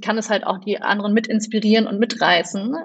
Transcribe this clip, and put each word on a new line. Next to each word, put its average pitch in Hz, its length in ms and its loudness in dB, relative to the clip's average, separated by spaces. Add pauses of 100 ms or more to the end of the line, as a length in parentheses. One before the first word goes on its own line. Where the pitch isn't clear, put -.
kann 214 160 -2
es 220 120 -4
halt 202 140 0
auch 196 140 -2
die 196 240 -4
anderen 202 300 0
mit 220 160 2
inspirieren 214 580 2
und 202 140 -2
mitreißen. 196 720 0 (100)